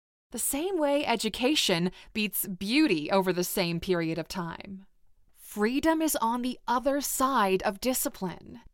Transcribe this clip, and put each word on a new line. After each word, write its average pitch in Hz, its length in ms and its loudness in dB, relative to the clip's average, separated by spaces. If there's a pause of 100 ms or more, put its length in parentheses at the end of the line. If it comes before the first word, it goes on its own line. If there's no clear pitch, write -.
(320)
The 233 80 -8
same 339 400 -2
way 285 260 2
education 214 840 0 (220)
beats 208 340 -2
beauty 196 640 2
over 190 220 4
the 175 100 0
same 170 380 -2
period 170 360 0
of 160 120 -8
time. 190 560 -10 (520)
Freedom 285 640 2
is 311 200 2
on 233 200 0
the 254 160 -4 (120)
other 262 320 2
side 220 640 2
of 202 180 -2
discipline. 247 800 -4 (120)